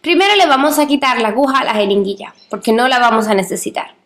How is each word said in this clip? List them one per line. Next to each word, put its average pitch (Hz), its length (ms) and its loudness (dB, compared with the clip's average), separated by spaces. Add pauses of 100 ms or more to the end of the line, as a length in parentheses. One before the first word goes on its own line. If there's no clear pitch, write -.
Primero 370 360 2
le 370 100 4
vamos 294 320 2
a 294 80 2
quitar 277 340 -2
la 220 80 0
aguja 269 300 0
a 269 60 -2
la 226 100 -4
jeringuilla, 202 600 -2 (140)
porque 220 240 -2
no 240 160 2
la 262 100 2
vamos 226 300 2
a 214 60 0
necesitar. 180 600 -6 (120)